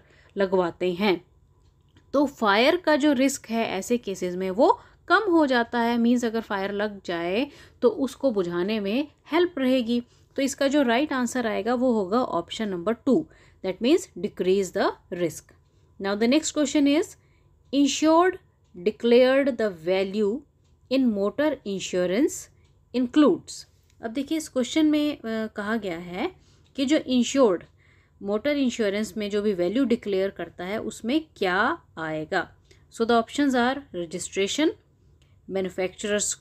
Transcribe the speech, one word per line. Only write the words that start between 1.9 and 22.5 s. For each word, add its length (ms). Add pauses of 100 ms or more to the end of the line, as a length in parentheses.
तो 120
फायर 500
का 200
जो 180
रिस्क 360
है 180
ऐसे 300
केसेस 380
में 160
वो 300 (260)
कम 240
हो 140
जाता 340
है। 180
मीन्स 280
अगर 160
फायर 300
लग 340
जाए 420 (340)
तो 80
उसको 420
बुझाने 480
में 280 (240)
हेल्प 280
रहेगी। 420 (340)
तो 60
इसका 260
जो 140
राइट 320
आंसर 340
आएगा 260
वो 200
होगा 280
ऑप्शन 480
नंबर 240
टू, 320 (400)
that 160
means 260 (100)
decrease 600
the 140 (220)
risk। 380 (500)
Now 200
the 120
next 240
question 440
is, 40 (680)
insured 600 (520)
declared 720
the 140 (180)
value 500 (520)
in 260
motor 380 (120)
insurance 680 (640)